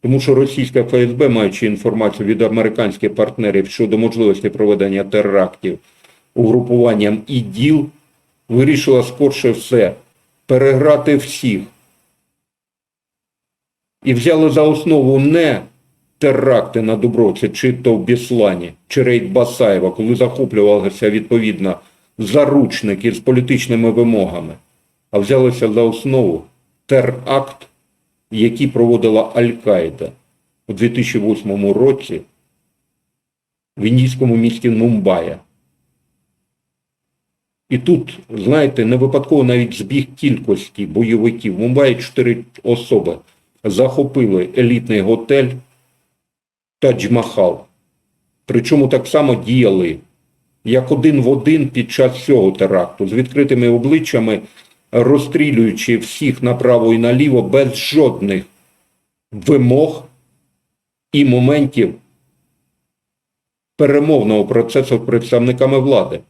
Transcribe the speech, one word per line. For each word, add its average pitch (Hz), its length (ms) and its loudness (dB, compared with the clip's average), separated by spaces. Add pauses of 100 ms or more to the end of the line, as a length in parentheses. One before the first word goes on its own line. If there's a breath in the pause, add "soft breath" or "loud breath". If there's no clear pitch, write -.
Тому 131 180 0
що 135 140 2
російська 135 460 0
Ф 123 140 -4
С 123 180 2
Б, 135 160 0
маючи 110 380 0
інформацію 104 600 -2
від 107 160 0
американських 110 720 -2
партнерів 104 540 -2
щодо 110 300 -2
можливості 110 500 0
проведення 98 560 0
терактів 98 760 -2 (560 soft breath)
угрупуванням 120 920 2
іділ, 120 600 -2 (640)
вирішила 131 540 2
скорше 139 480 0
все 104 440 0 (520)
переграти 139 720 2
всіх. 110 440 -4 (2500)
І 135 100 2
взяли 156 360 2
за 151 120 2
основу 147 560 2
не 147 420 2 (580)
теракти 131 640 0
на 110 140 0
Дубровці, 107 520 0
чи 131 240 -2
то 123 220 0
в 95 100 -2
Біслані, 104 680 0 (160)
чи 135 140 0
рейд 123 300 0
Басаєва, 101 580 0
коли 110 240 -2
захоплювалися, 104 960 0
відповідно, 107 680 -2 (420 soft breath)
заручники 117 960 0
з - 80 -10
політичними 123 680 0
вимогами, 92 640 -2 (560)
а 104 80 0
взялися 123 540 0
за 117 100 2
основу 113 640 -2 (460)
теракт, 127 760 -2 (640)
який 113 360 0
проводила 117 680 2
Аль-Каїда 98 760 -2 (580)
у 113 40 -10
дві 104 160 -2
тисячі 120 300 -4
восьмому 101 540 -2
році 107 480 -2 (1600)
в 104 60 -8
індійському 123 540 0
місті 117 340 0
Мумбаї. 98 640 0 (2250)
І 127 100 -4
тут, - 400 -2 (120)
знаєте, 123 540 0
не 120 120 2
випадково 135 480 2
навіть 123 300 0
збіг 127 320 -4 (100)
кількості 104 720 -4
бойовиків. 113 720 -2
В - 20 -8
Мумбаї 127 360 2
чотири 120 500 -4 (180)
особи 113 560 -2 (460)
захопили 117 840 0 (100)
елітний 117 420 0
готель 117 480 0 (1300)
Тадж-Махал. 110 800 0 (880)
Причому 131 420 2
так 127 180 0
само 143 280 2
діяли, 98 600 0 (680)
як 127 280 0
один 143 280 2
в 120 80 2
один 143 400 2
під - 220 -6
час 127 340 0
цього 104 280 4
теракту, 95 560 -2
з 95 40 -6
відкритими 127 560 0
обличчями, 120 720 0 (520 loud breath)
розстрілюючи 123 1040 0
всіх - 440 -6
направо 120 520 2
і 113 40 0
наліво 123 440 2
без 127 340 0
жодних 101 680 -2 (880)
вимог 131 720 2 (1080)
і 143 120 2
моментів 127 680 0 (1800)
перемовного 143 680 2
процесу 120 540 0
з - 80 -6
представниками 127 720 0
влади. 107 520 0